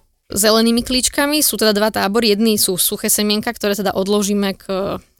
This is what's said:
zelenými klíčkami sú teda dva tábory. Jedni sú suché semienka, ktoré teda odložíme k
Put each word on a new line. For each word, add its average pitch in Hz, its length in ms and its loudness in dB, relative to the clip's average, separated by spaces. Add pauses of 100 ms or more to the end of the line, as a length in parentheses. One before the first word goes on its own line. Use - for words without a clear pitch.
(280)
zelenými 226 520 2
klíčkami 285 600 0
sú 220 160 0
teda 214 160 2
dva 214 160 2
tábory. 208 400 0
Jedni 214 260 2
sú 190 220 0
suché 208 320 -2
semienka, 208 400 0
ktoré 208 240 -2
teda 196 180 -2
odložíme 202 640 0
k 196 420 -6 (240)